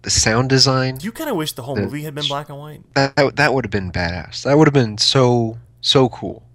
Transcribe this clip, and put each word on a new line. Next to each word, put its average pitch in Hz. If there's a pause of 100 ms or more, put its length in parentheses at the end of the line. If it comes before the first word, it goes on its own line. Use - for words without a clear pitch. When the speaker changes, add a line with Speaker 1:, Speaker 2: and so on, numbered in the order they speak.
Speaker 1:
the 101
sound 120
design. 131
Speaker 2:
You 214
kinda 311
wish 156
the 127
whole 135
Speaker 1:
The 101
Speaker 2:
movie 147
had 156
been 143
black 147
and 143
white? 151 (140)
Speaker 1:
That, 139
that, 139
that 143
would 131
have 104
been 92
badass. 87
That 139
would 156
have 143
been 113
so, 120 (220)
so 131
cool. - (120)